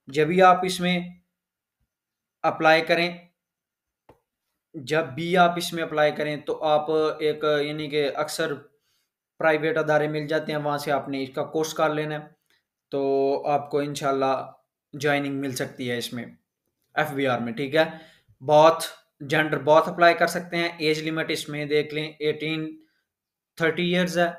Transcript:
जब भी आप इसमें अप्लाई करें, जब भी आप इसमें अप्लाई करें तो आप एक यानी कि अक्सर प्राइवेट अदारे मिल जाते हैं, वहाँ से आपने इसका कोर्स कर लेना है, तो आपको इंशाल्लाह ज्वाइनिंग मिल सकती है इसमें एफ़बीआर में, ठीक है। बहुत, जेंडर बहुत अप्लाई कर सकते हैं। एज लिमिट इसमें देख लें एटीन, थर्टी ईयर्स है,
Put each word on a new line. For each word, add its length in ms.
जब 200
भी 140
आप 240
इसमें 560
अप्लाई 400
करें, 260
जब 340
भी 280
आप 200
इसमें 260
अप्लाई 280
करें 300
तो 120
आप 340
एक 220
यानी 300
कि 120
अक्सर 380
प्राइवेट 380
अदारे 300
मिल 200
जाते 240
हैं, 80
वहाँ 180
से 140
आपने 320
इसका 220
कोर्स 280
कर 200
लेना 220
है, 200
तो 560
आपको 340
इंशाल्लाह 1160
ज्वाइनिंग 400
मिल 160
सकती 320
है 100
इसमें 260
एफ़बीआर 440
में, 140
ठीक 220
है। 240
बहुत, 420
जेंडर 380
बहुत 280
अप्लाई 260
कर 160
सकते 280
हैं। 240
एज 220
लिमिट 280
इसमें 360
देख 260
लें 100
एटीन, 640
थर्टी 280
ईयर्स 320
है, 100